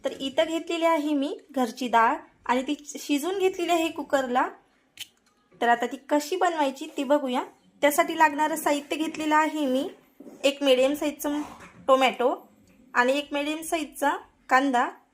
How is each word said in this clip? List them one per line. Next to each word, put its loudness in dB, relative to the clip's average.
तर -4
इथं 0
घेतलेली -2
आहे 2
मी -2
घरची -4
डाळ 4
आणि 0
ती -8
शिजवून -2
घेतलेली 0
आहे 2
कुकरला. 0
तर 2
आता 2
ती -8
कशी 0
बनवायची 0
ती -4
बघूया. 2
त्यासाठी 2
लागणारं 2
साहित्य -2
घेतलेलं -2
आहे 2
मी 0
एक 0
मीडियम 4
साईजचं -4
टोमॅटो 2
आणि 2
एक -6
मीडियम -4
साईजचा -4
कांदा 2